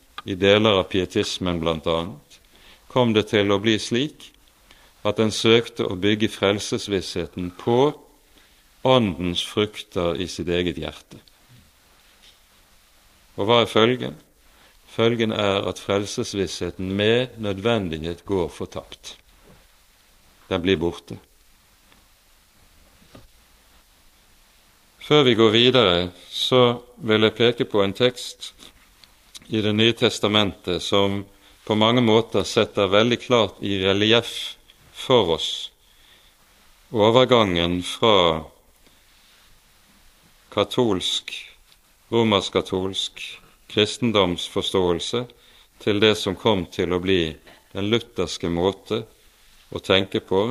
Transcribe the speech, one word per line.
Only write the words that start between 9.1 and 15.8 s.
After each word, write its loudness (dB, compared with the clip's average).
frukter -4
i -8
sitt -6
eget -2
hjerte. -14
Og -4
hva 4
er -6
følgen? 0
Følgen 0
er -2
at -8
frelsesvissheten -6